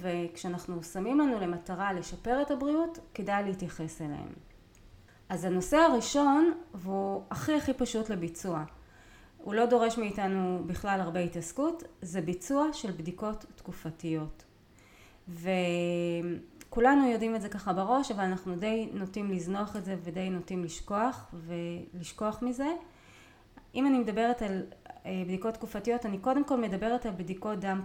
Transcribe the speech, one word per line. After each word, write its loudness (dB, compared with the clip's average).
וכשאנחנו -4
שמים 0
לנו 4
למטרה -2
לשפר -2
את 0
הבריאות, 0
כדאי 0
להתייחס -6
אליהם. -8
אז -4
הנושא 4
הראשון, 6
והוא -2
הכי, 0
הכי 2
פשוט -2
לביצוע, -4
הוא -6
לא 6
דורש 6
מאיתנו 0
בכלל 0
הרבה -2
התעסקות, -2
זה -4
ביצוע 0
של -6
בדיקות -6
תקופתיות. -6
וכולנו 2
יודעים 2
את -2
זה -6
ככה -2
בראש, 2
אבל 0
אנחנו -2
די 0
נוטים -4
לזנוח -2
את -6
זה -2
ודי -4
נוטים -4
לשכוח -2
ולשכוח -6
מזה. -2
אם 2
אני 6
מדברת 2
על, 0
אה, -2
בדיקות -2
תקופתיות, -2
אני -2
קודם 2
כל 2
מדברת 0
על -2
בדיקות -6
דם 0